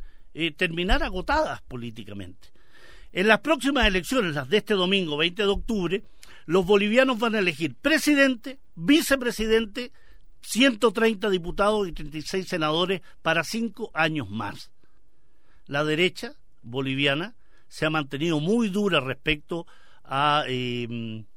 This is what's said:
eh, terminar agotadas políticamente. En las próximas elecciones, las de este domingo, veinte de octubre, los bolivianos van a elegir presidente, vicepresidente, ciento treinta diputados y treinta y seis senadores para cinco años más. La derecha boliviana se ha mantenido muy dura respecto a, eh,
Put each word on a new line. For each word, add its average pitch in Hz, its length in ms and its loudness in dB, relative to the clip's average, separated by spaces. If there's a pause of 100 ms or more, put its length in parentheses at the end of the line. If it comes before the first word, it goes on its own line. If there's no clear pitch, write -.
(320)
eh, 160 180 -2
terminar 180 520 0
agotadas 185 680 -2
políticamente. 107 800 -10 (640)
En 185 160 2
las 214 120 8
próximas 269 460 4
elecciones, 185 480 2
las 135 140 -4
de 180 80 4
este 208 160 0
domingo, 185 460 2
veinte 175 240 0
de 202 60 4
octubre, 202 540 0 (440)
los 180 180 4
bolivianos 214 540 6
van 220 160 2
a 220 60 2
elegir 160 340 0
presidente, 277 840 4 (160)
vicepresidente, 233 1160 2 (480)
ciento 233 520 4
treinta 220 380 2
diputados 196 580 2
y 160 40 -8
treinta 151 260 -8
y 151 40 -6
seis 190 260 -4
senadores 170 540 0 (200)
para 160 220 2
cinco 226 500 -6
años 156 340 0
más. 101 420 -8 (960)
La 143 180 -2
derecha 175 500 -2 (280)
boliviana 139 720 -2 (340)
se - 180 -4
ha 156 40 0
mantenido 151 500 0
muy 214 280 2
dura 190 320 2
respecto 151 640 -2 (380)
a, 147 440 2
eh, 120 760 -4 (120)